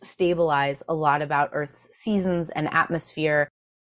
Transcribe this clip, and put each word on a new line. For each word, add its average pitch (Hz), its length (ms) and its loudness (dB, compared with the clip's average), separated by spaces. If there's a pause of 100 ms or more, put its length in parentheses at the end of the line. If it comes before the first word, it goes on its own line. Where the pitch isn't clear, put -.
stabilize 156 800 2
a 160 60 -2
lot 151 280 2
about 143 320 0
Earth's - 360 -6 (120)
seasons 185 480 0
and - 240 -4
atmosphere 156 760 0 (340)